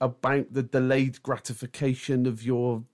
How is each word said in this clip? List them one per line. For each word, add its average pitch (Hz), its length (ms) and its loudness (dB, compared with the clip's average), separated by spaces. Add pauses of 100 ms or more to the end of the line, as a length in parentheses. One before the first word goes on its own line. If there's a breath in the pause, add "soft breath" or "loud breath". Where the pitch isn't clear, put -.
about 131 520 0
the 107 100 0
delayed 131 600 2
gratification 127 1040 -2
of 113 180 -2
your 120 500 0